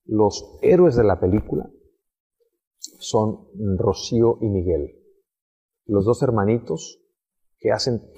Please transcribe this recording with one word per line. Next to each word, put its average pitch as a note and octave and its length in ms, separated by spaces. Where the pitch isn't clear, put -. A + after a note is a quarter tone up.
los - 580
héroes E3+ 340
de A#2+ 80
la F#2+ 140
película F#2 500
son - 500
Rocío A#2 640
y A2+ 80
Miguel, F2 480
los G2+ 180
dos A#2 180
hermanitos A#2+ 760
que A2 140
hacen A2+ 460